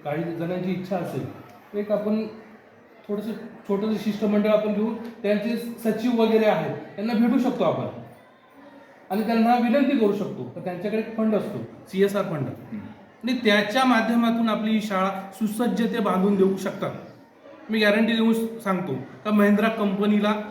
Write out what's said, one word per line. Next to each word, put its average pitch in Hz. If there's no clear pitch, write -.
काही 156
जणांची 170
इच्छा 185
असेल -
तर -
एक 208
आपण 214
थोडंसं 208
छोटंसं 202
शिष्टमंडळ 208
आपण 208
घेऊन 220
त्यांचे 208
सचिव 226
वगैरे 220
आहेत 160
त्यांना 226
भेटू 240
शकतो -
आपण 127
आणि 208
त्यांना 226
विनंती 247
करू 208
शकतो 127
तर 175
त्यांच्याकडे 190
एक -
फंड 220
असतो, -
सीएसआर 196
फंड. 156
आणि 247
त्याच्या 214
माध्यमातून 233
आपली 214
ही 214
शाळा 190
सुसज्ज 208
ते 233
बांधून 196
देऊ 190
शकतात. 185
मी 220
गॅरंटी 220
देऊन 226
सांगतो 175
का 214
महिंद्रा 208
कंपनीला 208